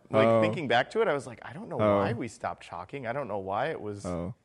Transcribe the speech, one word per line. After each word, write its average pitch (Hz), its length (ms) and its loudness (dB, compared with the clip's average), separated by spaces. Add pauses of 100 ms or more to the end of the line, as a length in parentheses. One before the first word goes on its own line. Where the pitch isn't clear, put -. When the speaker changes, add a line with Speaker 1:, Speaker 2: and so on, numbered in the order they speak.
(120)
Speaker 1:
I, 113 60 4
like, 110 100 8
Speaker 2:
oh. 113 140 6
Speaker 1:
thinking 113 260 0
back 120 240 2
to 220 100 0
it, 220 60 4
I 160 60 2
was 135 140 -4
like, 117 160 -14
"I 117 100 -14
don't 214 160 -12
know 151 100 -6
Speaker 2:
Oh. 104 180 6
Speaker 1:
why 101 160 2
we 127 140 -6
stopped - 400 -8
talking. 104 400 -10
I 117 60 -4
don't 139 140 -6
know 101 120 -4
why 98 280 -2
it 160 140 -6
was, 104 240 -8
Speaker 2:
Oh. 90 280 -6 (120)